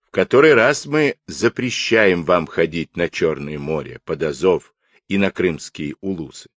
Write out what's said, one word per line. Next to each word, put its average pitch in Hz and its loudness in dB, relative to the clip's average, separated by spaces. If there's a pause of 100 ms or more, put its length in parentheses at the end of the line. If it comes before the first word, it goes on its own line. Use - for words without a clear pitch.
В - -20
который 139 4
раз 123 2
мы 147 0
запрещаем 107 0
вам 85 2
ходить 82 -4
на 85 -2
Чёрное 76 -4
море, 71 -6
под 78 -6
Азов 80 -2 (340)
и 98 0
на 98 2
крымские 78 -6
улусы. 82 -10